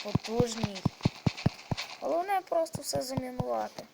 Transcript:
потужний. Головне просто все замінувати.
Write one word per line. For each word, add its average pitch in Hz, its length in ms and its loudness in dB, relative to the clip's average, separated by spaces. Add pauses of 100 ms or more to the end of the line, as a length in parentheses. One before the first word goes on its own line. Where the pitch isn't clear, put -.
потужний. 220 800 0 (1160)
Головне 359 480 2
просто 330 320 0
все 277 200 0
замінувати. 247 840 -2 (100)